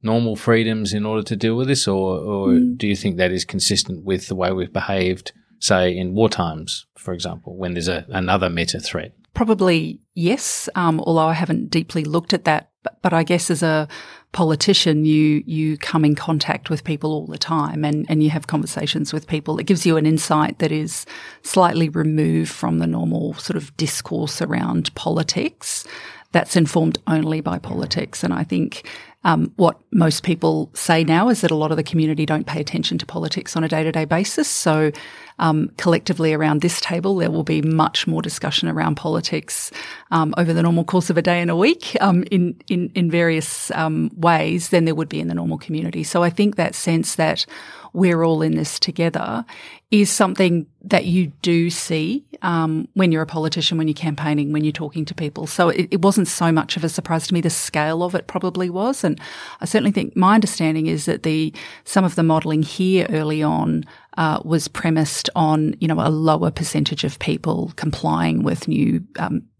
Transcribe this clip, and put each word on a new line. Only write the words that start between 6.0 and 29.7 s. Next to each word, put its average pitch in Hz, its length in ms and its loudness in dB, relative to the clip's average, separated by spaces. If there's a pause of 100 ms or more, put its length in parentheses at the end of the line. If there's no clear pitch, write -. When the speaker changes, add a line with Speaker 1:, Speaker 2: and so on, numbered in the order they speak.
Speaker 1:
war 110 160 4
times, 80 560 -6 (100)
for - 160 -10
example, 87 440 -10
when 90 180 -6
there's 85 140 -4
a, 82 200 -4
another 92 400 0
meta 85 320 -4
threat? - 340 -8 (200)
Speaker 2:
Probably 185 680 0 (140)
yes, 180 600 -2
um, 165 260 2
although 160 260 2
I 165 80 2
haven't 165 360 -2
deeply 165 340 -2
looked 160 280 -2
at - 120 -2
that. 156 260 0 (120)
But, - 200 -10
but 185 100 2
I 165 100 4
guess 175 280 0
as 156 120 0
a 156 240 2 (460)
politician, 160 720 2
you, 151 400 4
you 156 320 -2
come 156 260 0
in 147 120 6
contact - 560 -2
with 151 140 -4
people 156 280 -4
all 156 140 -6
the 156 100 -10
time 151 480 -2
and, 151 240 -2
and 156 140 4
you 151 80 6
have 151 160 -4
conversations 151 680 -4
with 151 140 -6
people. 156 320 -4
It 160 80 -6
gives 180 180 4
you 160 140 6
an 156 80 4
insight 156 540 2
that 156 120 0
is 156 320 -4 (380)
slightly 165 480 2
removed 156 600 0
from - 280 -2
the - 80 0
normal 165 480 -2
sort - 240 -6
of - 180 -12
discourse 160 640 -4
around - 540 -2
politics. - 920 -4 (480)
That's - 240 2
informed 160 420 2 (100)
only 156 320 0
by 170 180 -4
politics. - 640 -6
And 147 100 0
I - 120 -2
think, - 440 -4 (360)
um, 160 320 2
what 175 220 2 (120)